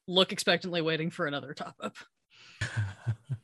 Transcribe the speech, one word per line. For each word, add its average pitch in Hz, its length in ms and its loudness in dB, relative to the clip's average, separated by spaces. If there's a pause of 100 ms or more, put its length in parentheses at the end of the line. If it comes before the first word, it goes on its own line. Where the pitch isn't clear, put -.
look 185 240 4
expectantly, 175 500 2
waiting 160 280 0
for 175 160 -2
another 143 280 -4
top - 260 -10
up. - 160 -8 (640)
<laughs> - 60 0 (760)